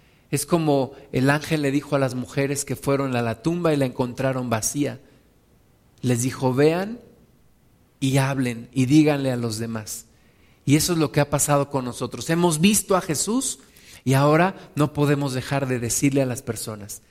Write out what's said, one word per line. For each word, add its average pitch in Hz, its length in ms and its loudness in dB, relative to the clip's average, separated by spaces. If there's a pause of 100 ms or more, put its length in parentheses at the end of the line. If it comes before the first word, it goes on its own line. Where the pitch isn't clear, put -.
(300)
Es - 160 -2
como 147 460 0 (180)
el 131 180 2
ángel 151 340 0
le 139 100 0
dijo 143 240 -2
a - 20 2
las 131 160 0
mujeres 139 500 -4
que 123 120 -6
fueron 139 400 -2
a 117 60 0
la 113 200 -4
tumba 170 320 0
y - 20 0
la 135 100 0
encontraron 127 640 -4
vacía. 117 520 -4 (1000)
Les 123 200 0
dijo, 127 320 -2
"Vean 175 460 2 (1000)
y 135 200 0
hablen 131 540 -2
y 131 140 2
díganle 143 460 4
a 123 40 -2
los 117 220 -4
demás". 113 460 -8 (600)
Y 143 120 4
eso 165 160 0
es 165 80 2
lo 143 100 2
que 147 100 2
ha 143 100 0
pasado 143 380 2
con 131 160 -4
nosotros. 123 460 -8
Hemos 170 300 2
visto 202 360 4
a 175 40 2
Jesús 196 580 -4 (460)
y 127 100 4
ahora 156 640 2
no 143 160 0
podemos 143 400 0
dejar 135 340 -4
de 127 140 -2
decirle 135 420 0
a 131 40 2
las 120 160 -6
personas, 107 680 -10